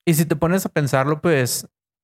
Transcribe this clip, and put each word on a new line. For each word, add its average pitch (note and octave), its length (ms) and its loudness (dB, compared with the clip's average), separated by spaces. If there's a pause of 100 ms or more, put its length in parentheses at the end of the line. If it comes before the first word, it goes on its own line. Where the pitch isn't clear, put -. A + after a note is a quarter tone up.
Y E3+ 80 2
si D#3+ 100 2
te D#3 120 -2
pones F3 280 0
a - 40 -6
pensarlo, C#3+ 520 -2
pues, C#3 460 0 (380)